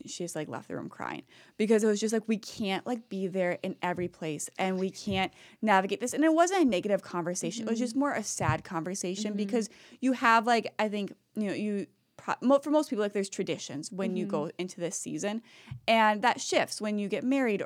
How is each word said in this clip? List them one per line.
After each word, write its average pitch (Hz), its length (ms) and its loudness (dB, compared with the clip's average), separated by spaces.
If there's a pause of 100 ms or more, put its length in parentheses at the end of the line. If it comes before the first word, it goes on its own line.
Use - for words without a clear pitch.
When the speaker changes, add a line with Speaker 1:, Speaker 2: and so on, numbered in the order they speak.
Speaker 1:
she - 180 -10
just, 170 100 -8
like, 156 140 -4
left 131 220 -10
the - 80 -6
room - 100 -8
crying - 360 -10 (340)
because 214 260 4
it 220 40 4
was 208 120 2
just, 214 140 0
like, 220 140 0
"We 220 100 2
can't, 196 500 -4
like, 233 220 -6
be 190 180 -4
there 180 340 0
in 185 200 -6
every 180 260 -2
place, 160 500 -6
and 190 220 0
we 190 100 0
can't 190 440 -4 (280)
navigate 196 380 4
this." 240 140 -4
And 294 100 2
it 320 100 6
wasn't 349 280 4
a 302 40 6
negative 202 360 2
conversation. 180 600 -4
It 214 60 -4
was 226 80 2
Speaker 2:
Mm-hmm. 240 60 0
Speaker 1:
just 233 140 -4
more 277 160 0
a 214 100 -2
sad 160 400 0
conversation 190 680 -4
Speaker 2:
Mm-hmm. 202 60 -4
Speaker 1:
because 208 320 0 (300)
you 254 140 2
have, 233 340 4
like, 233 320 2
I 214 80 2
think, 202 240 -4 (240)
you 214 120 -2
know, 175 60 -2
you 107 340 -4 (280)
pro-, - 260 -4
mo-, 277 180 6
for 302 100 -4
most 302 200 2
people, 214 140 0
like, 202 100 -2
there's 196 160 -2
traditions - 600 -6
when 185 260 -2
you 180 80 -2
Speaker 2:
Mm-hmm. - 60 -4
Speaker 1:
go 160 260 -2
into 180 220 -8
this 170 180 -4
season, 190 440 -4 (460)
and 214 340 6
that 247 200 2
shifts - 400 0
when 208 180 0
you 202 80 -2
get 196 160 -2
married 247 420 2